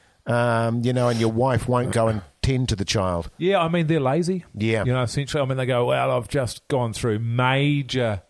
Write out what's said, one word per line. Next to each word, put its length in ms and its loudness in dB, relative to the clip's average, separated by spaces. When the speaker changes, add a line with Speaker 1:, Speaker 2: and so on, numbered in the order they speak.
Speaker 1:
um, 580 0
you 80 0
know, 160 2
and 120 2
your 120 2
wife 380 0
won't 220 0
go 160 2
and 160 -2
tend 280 0
to 60 0
the 100 -4
child. 520 -2
Speaker 2:
Yeah, 240 2
I 60 0
mean, 200 0
they're 120 2
lazy. 460 0
Speaker 1:
Yeah. 280 0
Speaker 2:
You 100 2
know, 100 0
essentially, 380 -4
I 40 0
mean, 120 -2
they 80 -2
go, 200 2
"Well, 260 0
I've 160 -2
just 400 -4
gone 260 0
through 260 0
major, 1120 0